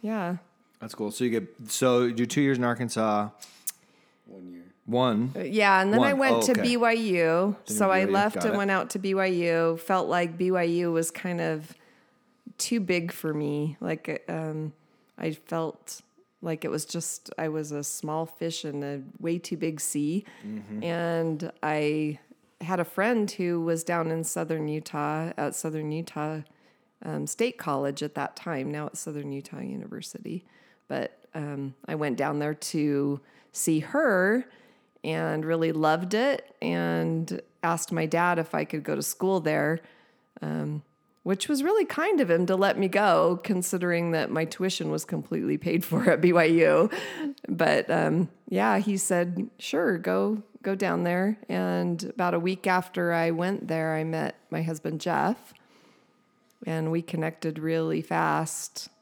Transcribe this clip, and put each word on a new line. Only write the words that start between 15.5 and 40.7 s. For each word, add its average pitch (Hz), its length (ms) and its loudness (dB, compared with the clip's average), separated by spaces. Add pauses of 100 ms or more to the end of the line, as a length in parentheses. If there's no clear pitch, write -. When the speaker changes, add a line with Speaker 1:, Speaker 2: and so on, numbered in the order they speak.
Speaker 1:
like 160 240 -6
it - 60 -2
was 156 120 -4
just, - 540 -8
I 160 100 -4
was 156 240 -4
a 147 100 -6
small 156 440 -4
fish 165 400 -8
in 143 180 -6
a 143 160 -6 (240)
way 170 160 0
too 175 160 -6
big 156 240 -4
sea. 151 460 -2 (200)
Speaker 2:
Mm-hmm. 107 380 -8
Speaker 1:
And 165 680 -2 (120)
I 151 560 0 (400)
had 175 220 -2
a 165 40 0
friend 208 460 0
who 175 300 -2
was 165 240 0
down 165 260 0
in 165 140 -2
Southern 160 420 -2
Utah 156 680 -4
at 147 180 -2
Southern 156 380 -4
Utah, 156 460 -6 (680)
um, 151 200 -6
State 247 320 -2
College 143 460 -2
at 147 120 -6
that 143 200 -6
time. 147 340 -6
Now 147 180 -6
it's - 120 -12
Southern 147 320 -8
Utah 139 300 -10
University. - 840 -10 (460)
But, 139 300 -4 (140)
um, 143 420 -8 (120)
I 160 80 -6
went 147 220 -2
down 147 220 0
there 147 140 -2
to 143 680 0 (320)
see 160 260 2
her 220 640 2 (600)
and 160 420 -2
really 165 260 2
loved 160 420 2
it 262 480 0
and 165 800 0 (200)
asked 165 300 0
my 160 140 0
dad 170 340 2
if 165 160 -2
I 151 100 0
could 151 180 -6
go 147 120 -2
to 147 60 -2
school 185 380 0
there, 151 400 0 (640)
um, 151 400 -4 (420)